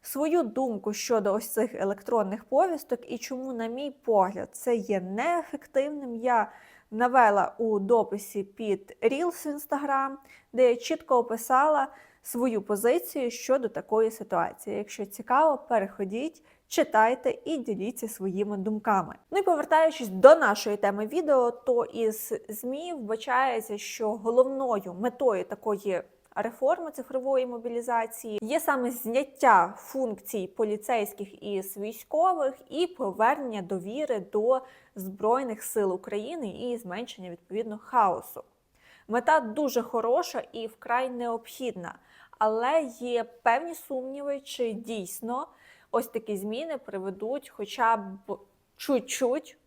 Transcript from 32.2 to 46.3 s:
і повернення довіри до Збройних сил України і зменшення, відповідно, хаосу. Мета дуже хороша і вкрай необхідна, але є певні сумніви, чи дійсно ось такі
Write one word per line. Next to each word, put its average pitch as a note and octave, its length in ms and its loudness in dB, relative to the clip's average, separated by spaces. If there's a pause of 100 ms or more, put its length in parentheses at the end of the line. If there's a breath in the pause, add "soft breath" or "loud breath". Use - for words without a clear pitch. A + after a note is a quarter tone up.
і E4 180 -2
повернення A3+ 720 0
довіри G3+ 580 -4
до A3 420 2 (340 loud breath)
Збройних G#3+ 680 -2
сил G3 300 0
України G#3+ 560 -6
і A#3+ 280 -6
зменшення, F#3+ 520 -12
відповідно, G#3+ 480 -8
хаосу. - 640 0 (640 soft breath)
Мета B3 320 4
дуже A#3+ 420 0
хороша A#3+ 720 0
і A3+ 160 -10
вкрай B3 420 -2
необхідна, A#3 840 -8 (440 loud breath)
але A#3 420 2 (180)
є A#3+ 240 -2
певні B3 520 0
сумніви, C#4 640 -8
чи B3 340 -4
дійсно A3+ 720 -8 (440 soft breath)
ось - 160 0
такі G#3+ 300 -6